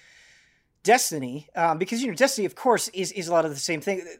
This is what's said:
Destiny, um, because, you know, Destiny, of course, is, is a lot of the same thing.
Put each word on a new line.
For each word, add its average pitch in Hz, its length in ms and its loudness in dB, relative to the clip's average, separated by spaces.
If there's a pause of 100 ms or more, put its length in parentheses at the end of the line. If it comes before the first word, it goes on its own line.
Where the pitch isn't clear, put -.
(840)
Destiny, 151 720 2
um, 165 200 2
because, 190 240 -2
you 262 80 -2
know, 185 60 -4
Destiny, 240 320 2
of - 80 -4
course, 226 340 2
is, 180 240 -6
is 170 160 -8
a 175 40 -2
lot 165 120 4
of 156 60 -2
the 139 80 -10
same 160 220 -4
thing. 185 260 -4 (140)